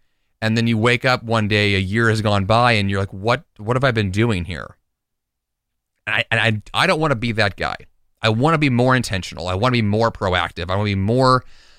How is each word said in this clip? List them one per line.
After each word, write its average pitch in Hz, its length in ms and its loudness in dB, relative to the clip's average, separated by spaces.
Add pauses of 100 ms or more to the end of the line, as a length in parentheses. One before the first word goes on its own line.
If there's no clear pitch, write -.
(420)
And 110 160 0
then 117 100 2
you 117 100 2
wake 120 280 2
up 127 180 0
one 113 240 0
day, 104 280 2
a 95 40 2
year 107 300 0
has 107 120 0
gone 101 240 0
by, 117 280 4
and 101 160 0
you're 98 100 -2
like, 98 140 -4
"What, 113 320 -4 (120)
what 110 200 -2
have 131 80 0
I 131 60 2
been 107 200 0
doing 101 340 0
here?" 71 300 -12 (1300)
And 107 80 -4
I, 113 140 -2
and 110 340 0 (100)
I, 123 100 0
I 165 40 2
don't 175 120 0
wanna 151 160 0
be 117 180 -4
that 101 220 0
guy. 69 220 -6 (440)
I 113 80 0
wanna 135 280 2
be 147 140 2
more 123 260 4
intentional. 92 500 -6
I 92 60 -2
wanna 120 200 0
be 120 80 2
more 110 300 2
proactive. 90 580 -2
I 92 60 0
wanna 104 100 0
be 101 100 0
more, 127 500 2 (340)